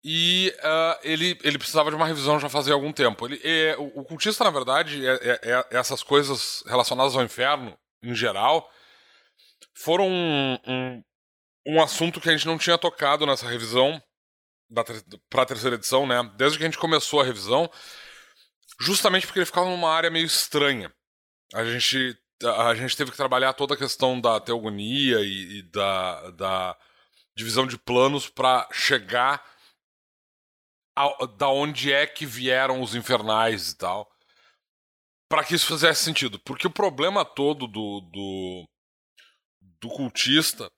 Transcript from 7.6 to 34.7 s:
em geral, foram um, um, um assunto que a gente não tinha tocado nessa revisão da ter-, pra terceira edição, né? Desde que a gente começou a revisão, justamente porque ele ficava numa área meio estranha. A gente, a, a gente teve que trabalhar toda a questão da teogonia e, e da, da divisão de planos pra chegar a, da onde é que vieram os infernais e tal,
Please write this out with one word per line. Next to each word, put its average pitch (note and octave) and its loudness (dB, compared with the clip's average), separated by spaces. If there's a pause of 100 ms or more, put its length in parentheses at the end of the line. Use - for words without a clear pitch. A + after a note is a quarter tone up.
em A#2+ -6
geral, A#2 2 (1000)
foram F3+ 2
um, D3+ 0
um, B2+ -6 (640)
um D#3 4
assunto E3 0
que E3 0
a - 6
gente D3+ 2
não D#3+ -2
tinha E3+ 2
tocado D3+ 0
nessa C3+ 0
revisão A#2+ 0 (680)
da A2+ -2
ter-, A2 -14 (260)
pra C3 2
terceira A#2+ -2
edição, C3 0
né? B2 0 (140)
Desde D3 2
que D#3 -4
a E3 0
gente D#3 -4
começou D3+ 0
a C3+ 4
revisão, B2 0 (1120)
justamente F#3 2
porque - -4
ele F3 2
ficava F3+ 0
numa F3 0
área E3 2
meio E3 0
estranha. C#3 0 (600)
A A2+ -4
gente, B2 -2 (260)
a, A#2 2
a A#2 2
gente B2 -4
teve C3 -4
que - -16
trabalhar C3 2
toda C#3 -4
a C3+ -4
questão B2+ 0
da A2+ 2
teogonia A#2 -2
e, G2 -6
e - -16
da, F#2 -4
da F#2 -4 (580)
divisão A2+ -2
de A#2 -8
planos C3 2
pra B2+ 2
chegar B2 2 (1600)
a, C#3+ 0
da A#2+ -2
onde C#3 0
é D3 4
que D3+ -12
vieram C3 0
os A2+ -6
infernais A2 0
e - -12
tal, F#2+ -6 (1160)